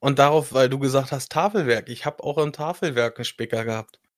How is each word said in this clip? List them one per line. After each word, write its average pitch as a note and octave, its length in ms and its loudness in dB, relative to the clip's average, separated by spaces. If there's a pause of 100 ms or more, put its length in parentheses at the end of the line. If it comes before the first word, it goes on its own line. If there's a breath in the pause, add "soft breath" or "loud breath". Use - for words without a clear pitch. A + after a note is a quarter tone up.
und C#3 160 2
darauf, D3 360 4
weil C3 160 4
du C#3 80 -4
gesagt C3+ 340 0
hast, C3+ 180 -8
Tafelwerk, D3+ 600 0
ich A#2+ 160 -12
hab - 160 -6
auch D3 160 -4
im D3 160 -2
Tafelwerk D3+ 640 0
einen A#2+ 80 -8
Spicker A2+ 400 -4
gehabt. A2 340 -8 (180)